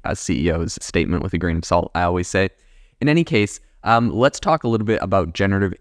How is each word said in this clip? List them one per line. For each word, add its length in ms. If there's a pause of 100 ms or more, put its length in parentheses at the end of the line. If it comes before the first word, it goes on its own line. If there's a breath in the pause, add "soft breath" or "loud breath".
a 120
C 320
E 40
O's 300
statement 420
with 100
a 40
grain 200
of 80
salt, 300
I 80
always 240
say. 220 (500)
In 80
any 160
case, 360 (240)
um, 280
let's 280
talk 240
a 40
little 180
bit 160
about 320
generative 480